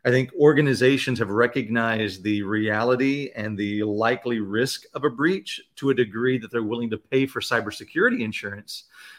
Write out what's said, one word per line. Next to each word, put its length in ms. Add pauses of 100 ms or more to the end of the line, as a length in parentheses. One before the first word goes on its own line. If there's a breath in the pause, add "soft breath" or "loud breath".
I 60
think 240
organizations 880
have 100
recognized 920
the 180
reality 920
and 200
the 280
likely 560
risk 460 (100)
of 80
a 80
breach 500 (140)
to 160
a 20
degree 460
that 100
they're 140
willing 260
to 80
pay 300
for 120
cybersecurity 840
insurance 640 (340 soft breath)